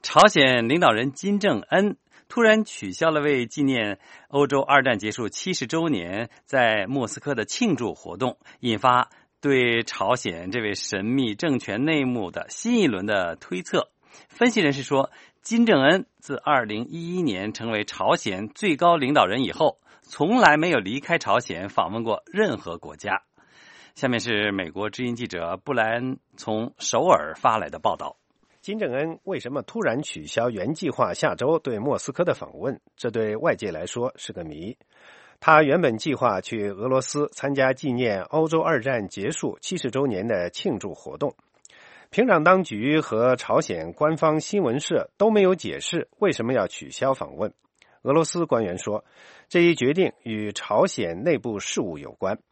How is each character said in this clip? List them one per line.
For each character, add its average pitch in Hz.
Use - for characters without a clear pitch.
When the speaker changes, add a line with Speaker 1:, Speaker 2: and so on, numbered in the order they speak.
Speaker 1:
朝 180
鲜 131
领 151
导 151
人 120
金 202
正 170
恩 190
突 -
然 220
取 -
消 160
了 151
为 139
纪 147
念 117
欧 143
洲 139
二 139
战 127
结 104
束 107
七 -
十 131
周 165
年 101
在 110
莫 131
斯 -
科 143
的 107
庆 214
祝 107
活 87
动， 120
引 113
发 123
对 123
朝 107
鲜 90
这 117
位 104
神 95
秘 120
政 139
权 113
内 151
幕 117
的 -
新 240
一 180
轮 98
的 92
推 180
测。 -
分 247
析 214
人 143
士 135
说， 135
金 233
正 151
恩 170
自 139
二 135
零 107
一 170
一 185
年 104
成 117
为 107
朝 185
鲜 185
最 180
高 170
领 139
导 123
人 113
以 92
后， -
从 196
来 156
没 170
有 139
离 107
开 170
朝 107
鲜 90
访 90
问 113
过 110
任 185
何 85
国 76
家。 98
下 135
面 123
是 104
美 95
国 101
之 127
音 120
记 117
者 85
布 143
莱 113
恩 127
从 110
首 135
尔 78
发 113
来 80
的 82
报 98
道。 -
Speaker 2:
金 208
正 147
恩 160
为 180
什 123
么 139
突 226
然 135
取 -
消 120
原 110
计 160
划 110
下 -
周 156
对 117
莫 139
斯 -
科 180
的 165
访 -
问？ 147
这 117
对 107
外 131
界 98
来 82
说 120
是 -
个 87
谜。 78
他 156
原 160
本 120
计 139
划 110
去 101
俄 101
罗 131
斯 147
参 143
加 131
纪 135
念 117
欧 156
洲 160
二 160
战 113
结 101
束 -
七 -
十 135
周 135
年 101
的 90
庆 139
祝 101
活 -
动。 143
平 233
壤 180
当 185
局 135
和 123
朝 120
鲜 85
官 151
方 156
新 196
闻 123
社 147
都 220
没 214
有 190
解 143
释 -
为 196
什 117
么 123
要 101
取 -
消 135
访 71
问。 95
俄 131
罗 160
斯 170
官 117
员 90
说， 107
这 175
一 170
决 131
定 175
与 107
朝 110
鲜 95
内 156
部 107
事 -
务 80
有 67
关。 98